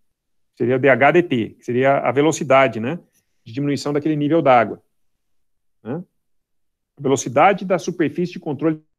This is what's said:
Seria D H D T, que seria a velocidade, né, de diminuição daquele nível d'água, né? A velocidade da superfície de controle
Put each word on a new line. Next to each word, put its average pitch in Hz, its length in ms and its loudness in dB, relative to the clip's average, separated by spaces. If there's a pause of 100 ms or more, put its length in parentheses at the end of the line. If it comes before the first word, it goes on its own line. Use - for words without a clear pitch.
(560)
Seria 127 240 -2
D 139 100 4
H 131 220 4
D 175 120 4
T, 120 260 -4
que - 160 -20
seria 131 320 0
a 131 140 -2
velocidade, 135 680 2
né, 131 180 -6 (460)
de 113 100 -20
diminuição 143 380 -4
daquele 147 240 -2
nível 147 260 0
d'água, 120 400 2 (1040)
né? 143 200 -10 (960)
A - 40 -16
velocidade 143 640 0
da 185 120 -2
superfície 170 540 -4
de - 80 -14
controle 156 420 -4 (180)